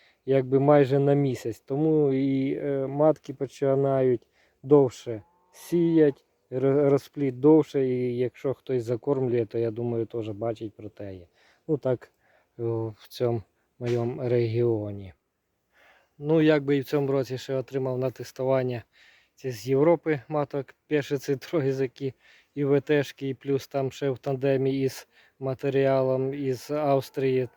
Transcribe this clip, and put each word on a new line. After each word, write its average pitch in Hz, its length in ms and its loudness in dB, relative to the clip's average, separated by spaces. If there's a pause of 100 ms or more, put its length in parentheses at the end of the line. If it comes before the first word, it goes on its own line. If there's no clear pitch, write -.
(260)
якби 131 340 2
майже 143 400 4
на 139 140 2
місяць. 131 460 -2
Тому 151 540 0
і, 135 400 0
е, 139 340 -4
матки 147 460 0
починають 135 960 0 (360)
довше 131 580 2 (300)
сіять, 165 760 2 (260)
ро-, 135 380 2
розплід 139 520 -2
довше, 143 460 4
і 123 300 -2
якщо 123 360 -4
хтось 127 300 -4
закормлює, 120 640 -2
то, 113 120 -8
я 117 140 -2
думаю, 117 340 -4
теж 110 240 -8
бачить 110 440 -8
про 104 160 -18
те 98 260 -14
є. 87 120 -20 (400)
Ну, 160 100 -2
так, 127 340 -4 (460)
о, 113 400 -6
в - 100 -20
цьому 120 360 -2 (360)
моєму 120 500 -2
регіоні. 110 840 0 (1040)
Ну, 151 240 2
якби 147 360 4
і - 20 0
в 131 40 -2
цьому 143 280 -2
році 131 260 -2
ще 135 180 -6
отримав 131 440 -4
на 127 120 -2
тестування 127 720 -2 (520)
ці 131 160 -8
з 110 160 -12
Європи 147 600 2
маток, 147 480 -6 (120)
перші 147 300 -2
ці 139 180 -4
троє, 139 360 -2
які 135 420 -6 (420)
і 143 100 -2
В 139 160 4
Т 147 220 2
шки, - 260 -8
і 135 40 -6
плюс 135 340 -4
там 135 240 -4
ще - 180 -4
в 127 80 -4
тандемі 135 640 -2
із - 260 -4 (320)
матеріалом 135 920 0
із 139 380 -6
Австрії, 135 840 0